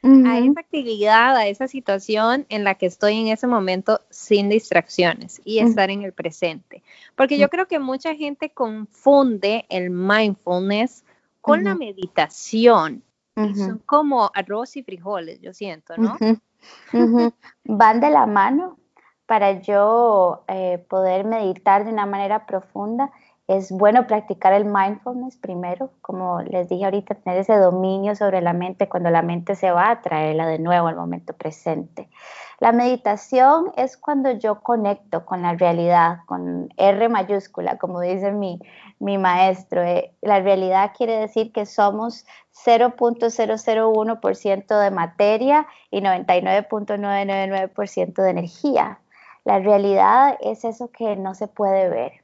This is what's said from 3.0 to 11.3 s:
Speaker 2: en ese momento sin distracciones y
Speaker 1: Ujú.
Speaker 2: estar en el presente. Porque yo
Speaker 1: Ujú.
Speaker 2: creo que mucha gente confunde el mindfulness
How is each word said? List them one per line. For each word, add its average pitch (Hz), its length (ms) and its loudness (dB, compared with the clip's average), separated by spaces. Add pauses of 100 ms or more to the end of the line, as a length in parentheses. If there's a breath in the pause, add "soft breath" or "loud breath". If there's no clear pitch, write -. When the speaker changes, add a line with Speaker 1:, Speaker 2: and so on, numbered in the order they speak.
Speaker 2:
en 220 80 -2
ese 220 200 -2
momento 190 600 0
sin 202 400 0
distracciones 175 960 0
y 220 140 -2
Speaker 1:
Ujú. 233 100 4
Speaker 2:
estar 202 220 0
en 202 100 -8
el 190 100 -10
presente. - 720 -10 (340 soft breath)
Porque 277 220 0
yo 285 80 4
Speaker 1:
Ujú. 285 60 -4
Speaker 2:
creo 370 160 -4
que 320 120 -4
mucha 269 360 -6
gente 294 340 -10
confunde 220 1200 0
el 180 220 -6
mindfulness 196 1120 -2 (340)